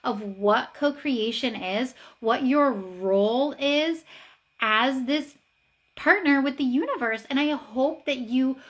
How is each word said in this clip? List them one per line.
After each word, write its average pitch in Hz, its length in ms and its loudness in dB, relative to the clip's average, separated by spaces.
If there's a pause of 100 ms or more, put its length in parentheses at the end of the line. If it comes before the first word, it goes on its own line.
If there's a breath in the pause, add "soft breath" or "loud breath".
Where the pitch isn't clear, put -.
of 214 180 -4
what 202 500 0
co-creation 254 840 -2
is, 202 380 -4 (260 loud breath)
what 254 260 0
your 285 240 4
role 196 880 0
is 302 460 0 (560 loud breath)
as 240 440 0
this 294 300 -2 (600)
partner 302 440 4
with 277 160 -2
the 285 80 -2
universe. 254 640 -2
And 277 120 0
I 294 100 2
hope 277 560 -2
that 277 120 -2
you 254 380 0 (140 loud breath)